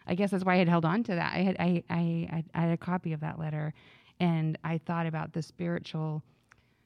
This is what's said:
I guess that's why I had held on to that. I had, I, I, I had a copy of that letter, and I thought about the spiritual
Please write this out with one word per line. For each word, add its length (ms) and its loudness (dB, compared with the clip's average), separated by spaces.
I 80 0
guess 160 0
that's 120 0
why 120 4
I 20 6
had 100 6
held 160 4
on 200 2
to 100 -2
that. 220 0
I 80 0
had, 160 2
I, 320 2
I, 520 -2
I 40 0
had 120 2
a 60 0
copy 360 -4
of 60 -6
that 180 -6
letter, 340 -4
and 440 2
I 160 -2
thought 260 -2
about 280 -4
the 100 -4
spiritual 800 -4